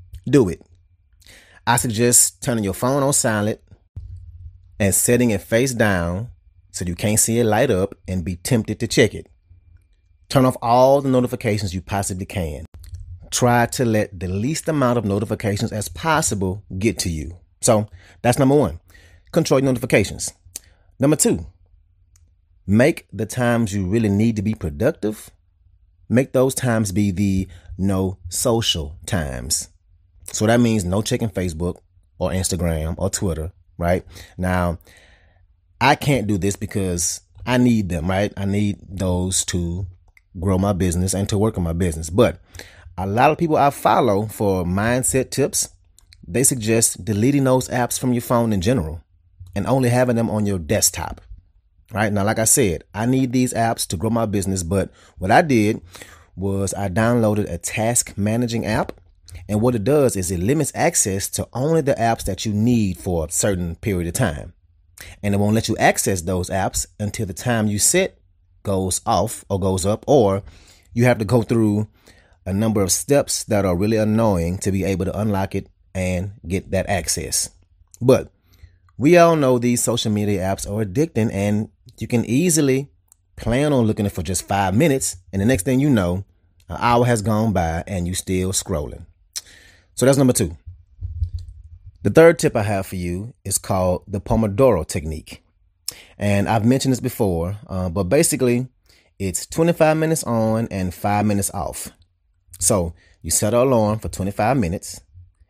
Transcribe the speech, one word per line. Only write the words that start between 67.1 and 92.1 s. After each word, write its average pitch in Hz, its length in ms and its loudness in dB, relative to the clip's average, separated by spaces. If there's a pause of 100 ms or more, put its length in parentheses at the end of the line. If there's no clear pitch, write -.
the 92 80 -10
time 117 320 0
you 104 120 -2
set 185 400 0 (440)
goes 95 420 -2
off 110 460 0
or 98 100 0
goes 95 240 0
up, 104 240 -2
or 101 340 4 (520)
you 120 100 2
have 123 140 4
to 110 80 -4
go 120 160 2
through 107 440 2 (600)
a 92 60 -2
number 104 280 0
of 92 100 0
steps - 540 0
that 101 200 2
are 90 120 2
really 104 200 2
annoying 107 640 2
to 98 140 -2
be 95 120 -2
able 92 200 0
to 90 140 -4
unlock 101 360 -2
it 98 140 -6 (260)
and 92 380 -2 (140)
get 90 240 -4
that 92 180 0
access. 82 640 -4 (500)
But 123 320 4 (640)
we 151 200 4
all 170 200 8
know 127 220 4
these 123 240 0
social 120 280 -2
media 104 300 0
apps 95 260 -4
are 104 180 -4
addicting, 113 480 0
and 104 360 0 (300)
you 113 80 -8
can 117 180 0
easily 143 640 2 (480)
plan 139 360 0
on 123 120 4
looking 107 220 0
at 101 60 -4
it - 20 -20
for 95 80 -6
just 87 260 -6
five 98 260 0
minutes, 135 420 0 (160)
and 95 100 0
the 104 40 2
next 160 180 2
thing 131 140 0
you 147 120 2
know, 95 340 2 (440)
an 82 120 -10
hour 120 240 4
has 120 160 2
gone 107 320 0
by 85 340 -2
and 90 220 -4
you 92 60 -4
still 92 380 -2
scrolling. 73 520 -6 (920)
So - 100 -2
that's 135 140 6
number 131 160 4
two. 82 220 -2 (1500)
The 117 80 2